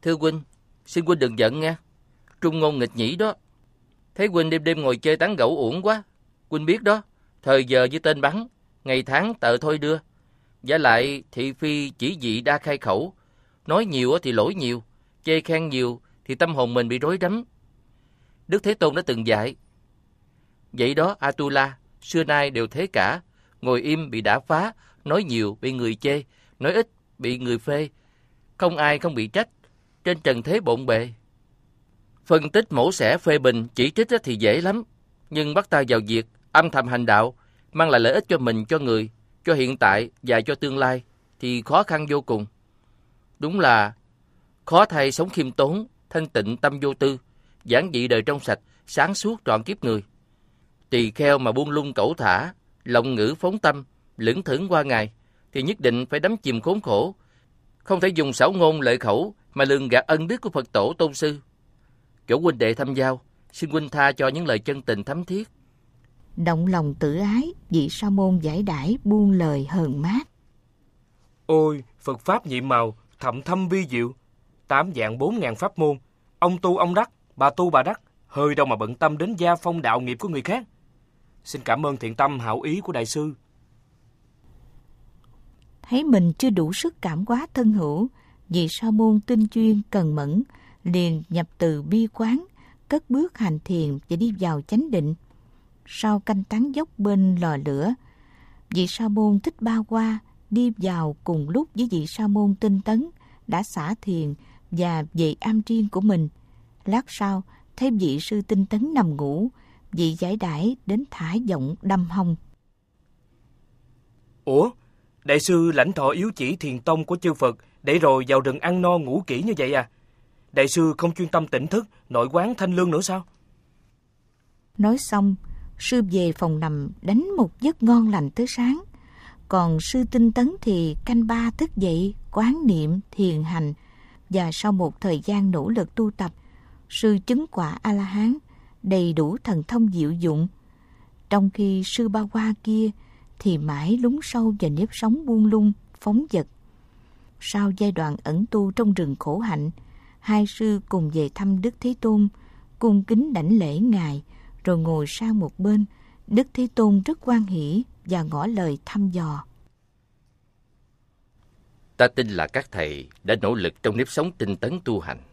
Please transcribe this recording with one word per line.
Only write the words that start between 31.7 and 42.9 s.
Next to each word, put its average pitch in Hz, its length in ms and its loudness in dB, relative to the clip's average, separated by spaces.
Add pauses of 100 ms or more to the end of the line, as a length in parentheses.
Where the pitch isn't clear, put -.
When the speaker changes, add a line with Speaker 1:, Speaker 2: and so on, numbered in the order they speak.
Speaker 1:
Phân 151 260 2
tích, 220 220 2
mổ 143 200 4
xẻ, 131 260 2
phê 151 200 2
bình, 120 360 2
chỉ 127 160 2
trích 226 180 0
á 240 160 0
thì 123 120 -4
dễ 107 240 4
lắm, 196 220 -2 (480)
nhưng 151 240 -4
bắt - 160 0
tay 143 180 2
vào 117 180 2
việc, 113 200 -2 (260)
âm 160 180 4
thầm 131 180 -2
hành 120 180 -2
đạo, 110 280 4 (380)
mang 160 180 2
lại 123 100 6
lợi 117 120 4
ích 208 160 2
cho 175 100 0
mình, 113 260 0
cho 160 140 -2
người, 113 320 0 (340)
cho 165 100 2
hiện 131 220 0
tại 110 340 2 (120)
và 120 180 2
cho 139 140 -4
tương 135 240 -6
lai 127 240 0 (380)
thì 123 220 -4
khó 156 200 2
khăn 156 260 -4
vô 143 120 0
cùng. 107 260 -4 (920)